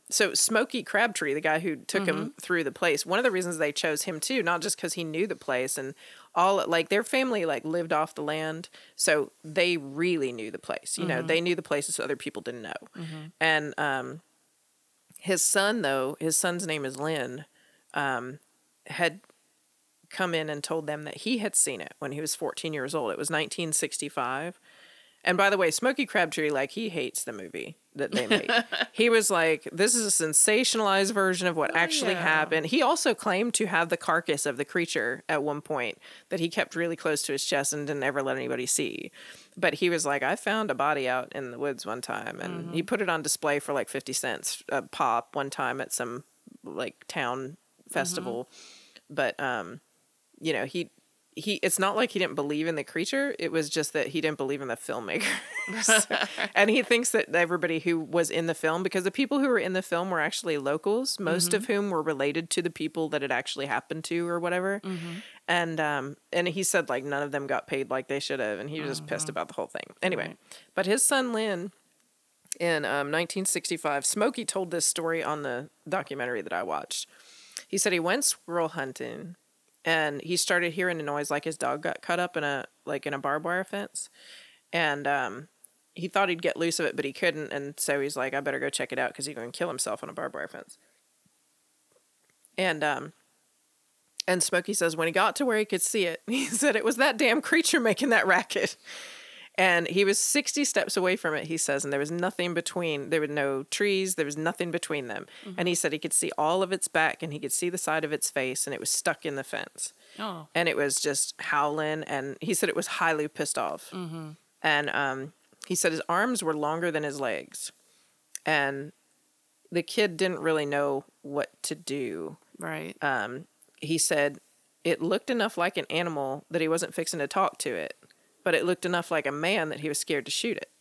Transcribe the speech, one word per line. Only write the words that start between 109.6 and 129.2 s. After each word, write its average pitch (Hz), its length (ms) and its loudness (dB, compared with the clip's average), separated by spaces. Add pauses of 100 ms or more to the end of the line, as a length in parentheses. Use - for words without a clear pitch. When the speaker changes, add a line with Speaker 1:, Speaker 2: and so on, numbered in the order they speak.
Speaker 2:
Oh. 180 380 -8
Speaker 1:
And 170 120 2
it - 80 2
was 139 240 2
just - 400 -2
howling, 151 640 0
and 139 380 -6
he 160 120 -2
said 180 160 2
it - 60 0
was 175 140 -2
highly 156 400 2
pissed - 280 -4
off. 82 360 -4
Speaker 2:
Mm-hmm. 165 380 -8 (300)
Speaker 1:
And, 147 300 4
um, 135 420 -2 (360)
he 185 80 -2
said 170 160 4
his 160 160 -2
arms 214 340 2
were 160 140 0
longer 160 340 0
than 151 140 0
his 139 160 -4
legs. 107 500 -4 (720)
And 143 460 2 (800)
the 170 140 2
kid 202 320 0
didn't 180 240 2
really 156 260 2
know 143 380 0 (180)
what 143 280 -4 (120)
to 156 140 -4
do. 127 640 -6 (200)
Speaker 2:
Right. 160 420 -8
Speaker 1:
Um, 131 460 -2 (340)
he 156 180 0
said 147 420 2 (420)
it 170 180 2
looked 185 300 0
enough 226 260 0
like 175 200 0
an 165 140 -2
animal 147 600 -2
that 165 100 0
he 160 80 2
wasn't 165 240 0
fixing 165 280 -4
to 139 80 0
talk - 320 0
to 131 140 -4
it, 78 220 -6 (460)
but 175 120 2
it 160 120 4
looked 180 180 0
enough 175 260 0
like 156 160 0